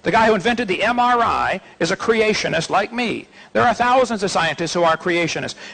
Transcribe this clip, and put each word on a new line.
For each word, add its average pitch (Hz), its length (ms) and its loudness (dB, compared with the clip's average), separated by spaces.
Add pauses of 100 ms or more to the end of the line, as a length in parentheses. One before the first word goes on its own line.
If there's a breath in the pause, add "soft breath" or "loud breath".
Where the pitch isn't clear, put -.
The 170 80 -2
guy 220 160 4
who 220 80 4
invented 220 320 -2
the 180 160 -4
M 240 160 0
R 240 240 2
I 143 380 -2 (180 loud breath)
is 170 140 -2
a 185 40 -2
creationist 214 720 0
like 208 240 -2
me. 220 360 -6 (240 loud breath)
There 220 100 2
are 233 120 4
thousands 240 500 2
of 185 80 0
scientists 165 420 -2
who 175 80 0
are 160 140 4
creationists. 170 580 -2 (200 loud breath)